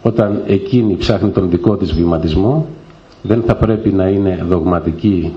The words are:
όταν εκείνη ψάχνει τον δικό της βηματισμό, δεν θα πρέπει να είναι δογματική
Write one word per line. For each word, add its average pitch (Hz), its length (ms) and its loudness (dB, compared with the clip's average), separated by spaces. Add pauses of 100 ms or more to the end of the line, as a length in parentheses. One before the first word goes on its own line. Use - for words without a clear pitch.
όταν 107 440 0
εκείνη 104 500 0
ψάχνει 104 340 0
τον 92 200 0
δικό 98 260 2
της 87 160 -4
βηματισμό, 85 760 0 (560)
δεν 113 240 0
θα 117 100 2
πρέπει 107 360 0
να 95 160 2
είναι 95 400 0
δογματική 85 880 0